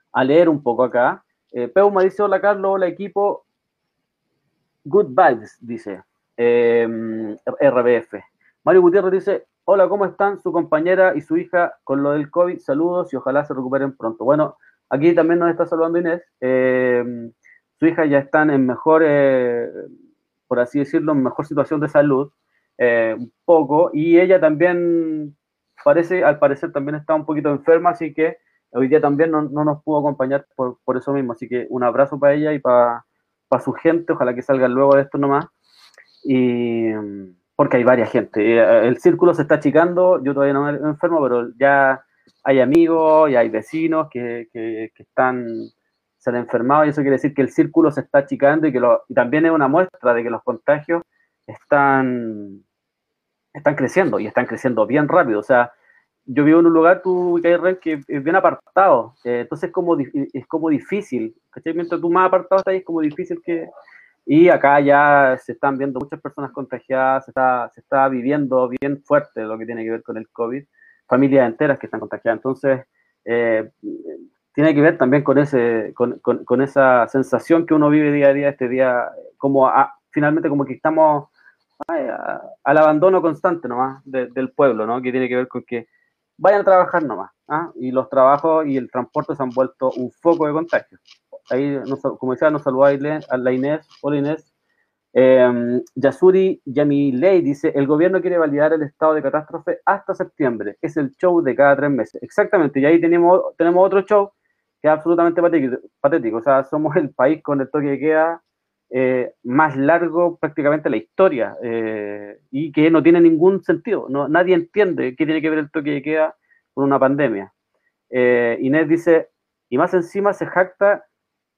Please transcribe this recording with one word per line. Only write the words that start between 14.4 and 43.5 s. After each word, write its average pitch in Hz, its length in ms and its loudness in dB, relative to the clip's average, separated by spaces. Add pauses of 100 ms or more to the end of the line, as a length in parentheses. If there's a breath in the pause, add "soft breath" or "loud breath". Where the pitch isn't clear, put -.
aquí 151 240 2
también 170 240 2
nos 170 120 2
está 170 140 -2
saludando 165 340 -2
Inés. 175 240 -4 (200)
Eh, 127 880 0 (480 soft breath)
su 156 80 2
hija 165 180 0
ya 143 140 2
está 156 240 0
en 139 240 2
mejor, 156 360 2
eh, 131 680 0 (760)
por 120 140 -2
así 123 180 -2
decirlo, 151 340 -2
en 139 100 0
mejor 139 240 -4
situación 151 340 -2
de 151 80 -2
salud, 143 420 0 (480)
eh, 117 400 0
un 120 140 -14 (120)
poco, 156 480 2
y 165 280 4
ella 185 200 4
también 160 960 0 (480)
parece, 170 380 2
al 147 160 2
parecer 143 340 0
también 143 220 -6
está 151 200 -6
un 151 120 -4
poquito 151 240 -4
enferma, 165 400 2
así 156 240 -8
que 165 240 -2 (320)
hoy 131 160 -2
día 147 140 4
también 147 320 0
no, 151 100 -2
no 147 220 -4
nos 151 180 -4
pudo 151 160 -2
acompañar 139 560 -4
por, 127 300 -6
por 127 120 -4
eso 131 160 -6
mismo, 135 200 -4
así 117 160 -14
que 123 220 -6
un 123 120 -4
abrazo 131 380 0
para 143 140 2
ella 151 180 -2
y 143 80 -6
pa, 120 440 2 (440)
pa 127 120 0
su 131 120 -6
gente, 165 400 -2
ojalá 127 200 -2
que 123 100 -8
salgan 127 320 0
luego 139 200 4
de 139 80 4
esto 143 160 -6
nomás, 143 280 -2 (760 soft breath)
y, 120 720 0 (640)
porque 143 180 2
hay 123 60 2
varias 120 300 2
gente. - 280 -2
Eh, 113 460 4
el 123 120 0
círculo 170 360 2
se 156 80 -2
está 151 140 2
achicando, 175 640 2
yo 139 100 -4
todavía 139 220 0
no 139 80 -2
me 147 280 -4
enfermo, 165 300 -2
pero 120 280 -2 (100)
ya 135 460 2 (400)
hay 135 160 4
amigos, 156 720 4
ya 120 80 4
hay 117 80 0
vecinos 160 640 -4